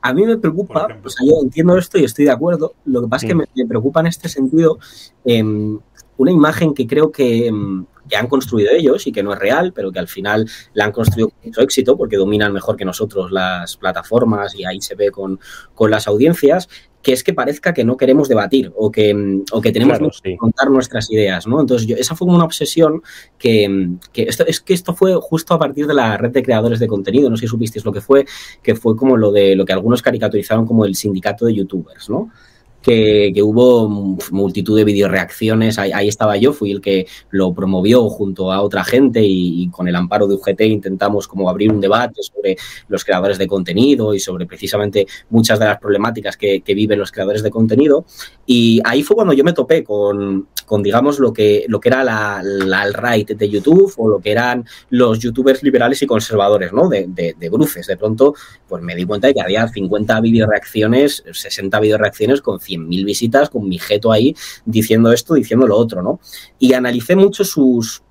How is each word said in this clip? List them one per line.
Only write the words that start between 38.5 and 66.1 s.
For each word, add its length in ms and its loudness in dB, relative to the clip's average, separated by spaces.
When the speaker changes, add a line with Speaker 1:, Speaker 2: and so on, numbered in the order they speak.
Speaker 1:
a 100 -2
otra 220 -2
gente 400 2
y, 400 0
y 60 -4
con 180 -6
el 80 0
amparo 320 0
de 80 0
U 40 -8
G 160 -2
T 120 0
intentamos 600 -2
como 220 -4
abrir 220 0
un 100 0
debate 400 0
sobre 360 -4
los 140 -6
creadores 340 0
de 100 -4
contenido 640 0
y 60 -2
sobre 260 -8
precisamente 640 -2
muchas 280 2
de 80 2
las 140 0
problemáticas 580 -4
que, 240 0
que 140 -2
viven 240 0
los 120 -6
creadores 300 -4
de 80 -2
contenido. 560 2
Y 380 4
ahí 180 0
fue 140 2
cuando 180 2
yo 100 4
me 100 4
topé 300 0
con, 640 -2
con, 180 -2
digamos, 360 0
lo 120 2
que, 380 2
lo 100 -2
que 100 0
era 140 2
la, 400 -4
la 380 -2
alt-right 560 -2
de 120 -2
YouTube 480 4
o 120 0
lo 100 2
que 120 -4
eran 340 0
los 300 2
youtubers 440 0
liberales 380 2
y 40 0
conservadores, 680 0
¿no? 160 2
De, 180 0
de, 320 -6
de 100 -8
bruces. 380 -2
De 80 -4
pronto, 400 0
pues 160 -10
me 120 -8
di 100 -4
cuenta 220 0
de 60 4
que 80 0
había 280 0
cincuenta 500 -2
videoreacciones, 1120 2
sesenta 480 -6
videoreacciones 600 0
con 180 -6
cien 280 -10
mil 180 -2
visitas, 440 0
con 200 -6
mi 100 -6
jeto 320 0
ahí 240 2
diciendo 480 2
esto, 220 0
diciendo 320 2
lo 100 2
otro, 240 -2
¿no? 180 -6